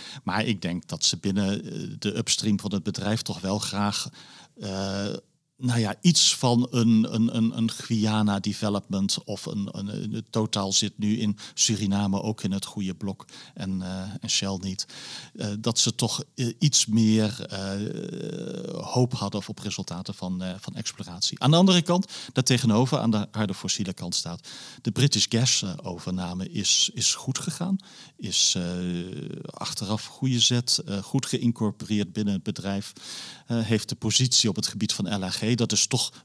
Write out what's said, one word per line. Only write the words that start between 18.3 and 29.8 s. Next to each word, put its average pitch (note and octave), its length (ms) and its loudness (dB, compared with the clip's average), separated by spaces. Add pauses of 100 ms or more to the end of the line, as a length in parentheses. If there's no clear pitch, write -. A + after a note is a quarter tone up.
hoop B2 300 2
hadden G2+ 340 -2
op G#2+ 120 -10
resultaten F#2 540 -6
van, F#2 300 -6
eh, F#2 160 -4
van - 160 -12
exploratie. - 640 -6
Aan C3+ 120 6
de E3 60 8
andere F#3 240 8
kant, F3 300 2 (220)
daartegenover B2 680 4
aan A#2 120 2
de G#2+ 200 2
harde G#2+ 220 0
fossiele - 400 -4
kant F2+ 220 -6
staat, - 320 -6 (340)
de A#2+ 100 -2
British B2+ 380 4
Gas, A#2+ 320 4
eh, F#2+ 120 -4 (100)
overname F2+ 680 -4
is, - 420 2
is - 220 4
goed - 240 -4
gegaan. F#3+ 380 -2 (400)
Is, - 400 2
eh, F2+ 60 0 (800)
achteraf - 640 -4